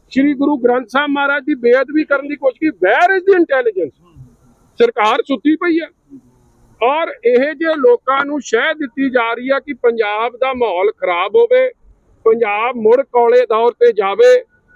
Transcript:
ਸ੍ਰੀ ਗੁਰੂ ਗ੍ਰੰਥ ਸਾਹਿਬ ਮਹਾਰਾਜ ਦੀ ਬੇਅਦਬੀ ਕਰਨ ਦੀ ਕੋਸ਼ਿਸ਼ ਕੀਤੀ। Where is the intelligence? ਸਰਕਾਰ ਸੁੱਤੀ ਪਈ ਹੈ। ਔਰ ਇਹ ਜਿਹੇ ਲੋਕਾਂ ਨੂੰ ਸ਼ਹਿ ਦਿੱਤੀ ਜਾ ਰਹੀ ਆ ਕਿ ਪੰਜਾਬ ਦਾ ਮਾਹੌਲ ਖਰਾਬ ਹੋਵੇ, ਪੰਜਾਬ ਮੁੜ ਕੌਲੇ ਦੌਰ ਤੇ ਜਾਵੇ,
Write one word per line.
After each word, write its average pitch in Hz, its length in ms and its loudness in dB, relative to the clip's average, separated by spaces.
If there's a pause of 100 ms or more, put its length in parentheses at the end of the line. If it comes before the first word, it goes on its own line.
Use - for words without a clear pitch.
(120)
ਸ੍ਰੀ 277 240 0
ਗੁਰੂ 285 220 -2
ਗ੍ਰੰਥ 240 320 -2
ਸਾਹਿਬ 285 220 -4
ਮਹਾਰਾਜ 277 320 -2
ਦੀ 294 120 -4
ਬੇਅਦਬੀ 254 500 0
ਕਰਨ 277 240 -4
ਦੀ 285 80 -8
ਕੋਸ਼ਿਸ਼ 277 240 -4
ਕੀਤੀ। 320 260 -2
Where 359 320 2
is 359 120 -6
the 370 140 4
intelligence? 330 800 -6 (540)
ਸਰਕਾਰ 233 440 0
ਸੁੱਤੀ 285 340 -2
ਪਈ 339 240 -2
ਹੈ। 302 60 -12 (960)
ਔਰ 311 260 0 (160)
ਇਹ 254 300 2
ਜਿਹੇ 320 200 -2
ਲੋਕਾਂ 269 500 0
ਨੂੰ 285 160 -6
ਸ਼ਹਿ 277 340 -2
ਦਿੱਤੀ 269 360 -6
ਜਾ 233 220 0
ਰਹੀ 247 180 -8
ਆ 269 100 -2
ਕਿ 285 120 -12
ਪੰਜਾਬ 226 640 -2
ਦਾ 262 160 -2
ਮਾਹੌਲ 214 400 -2
ਖਰਾਬ 185 440 -4
ਹੋਵੇ, 254 320 2 (560)
ਪੰਜਾਬ 226 520 0
ਮੁੜ 233 260 2
ਕੌਲੇ 240 380 2
ਦੌਰ 233 320 0
ਤੇ 240 200 2
ਜਾਵੇ, 208 520 2 (320)